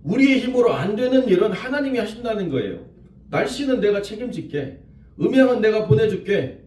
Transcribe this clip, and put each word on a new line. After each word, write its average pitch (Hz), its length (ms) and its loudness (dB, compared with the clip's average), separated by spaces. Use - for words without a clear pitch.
우리의 254 380 2
힘으로 233 340 2
안 208 220 -2
되는 254 320 2
일은 190 240 4
하나님이 262 460 -4
하신다는 208 520 -4
거예요. 113 340 -6
"날씨는 262 500 -2
내가 202 220 0
책임질게. 214 800 -10
음향은 247 440 4
내가 214 240 2
보내줄게. 202 800 0